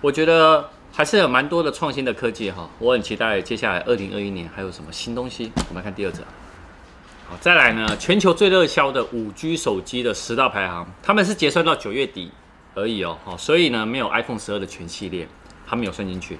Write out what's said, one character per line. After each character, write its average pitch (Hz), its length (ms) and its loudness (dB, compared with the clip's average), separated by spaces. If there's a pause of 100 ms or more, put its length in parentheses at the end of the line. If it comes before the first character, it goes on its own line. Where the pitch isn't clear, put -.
我 143 100 2
觉 156 140 2
得 160 420 6 (240)
还 - 100 0
是 151 140 2
有 190 100 6
蛮 131 220 2
多 170 140 2
的 147 100 0
创 151 180 -2
新 135 140 -4
的 123 80 0
科 117 180 -2
技 107 200 -6
哈。 87 180 -10 (100)
我 120 140 2
很 123 80 2
期 107 160 -6
待 107 240 0
接 113 160 -6
下 107 160 0
来 90 140 0
二 123 80 4
零 98 180 -4
二 101 80 -4
一 101 80 -4
年 87 260 -8
还 101 60 -10
有 95 100 -6
什 85 140 -16
么 80 80 -16
新 117 220 -8
东 123 160 -6
西。 113 200 -10 (200)
我 - 20 -12
们 87 40 -10
来 90 60 -8
看 98 120 -10
第 98 100 -6
二 90 80 -4
则。 - 100 -12 (1080)
好， 87 100 -12
再 175 140 4
来 131 180 6
呢， 110 240 -2
全 190 240 2
球 185 140 4
最 196 160 4
热 185 160 6
销 139 260 2
的 127 100 0 (100)
五 110 180 -6
G 160 260 -4
手 107 240 -2
机 123 220 -6
的 117 100 0
十 117 240 -6
大 131 140 4
排 98 180 -2
行， 87 180 -8 (160)
他 208 120 2
们 214 100 4
是 202 100 0
结 156 160 2
算 165 140 2
到 160 100 2
九 - 160 -6
月 127 160 -2
底 87 240 -12 (440)
而 101 120 -2
已 110 160 -2
哦， 85 220 -6
好， 95 140 -10
所 151 180 2
以 170 140 4
呢， 113 160 -2
没 117 100 -4
有 120 140 -2
iPhone 117 280 -2
十 104 140 -8
二 104 60 -2
的 95 80 -6
全 85 200 -14
系 90 220 -10
列， 85 180 -6 (400)
他 - 80 -4
们 117 120 -2
有 95 40 -4
算 101 160 -8
进 92 140 -6
去。 85 200 -12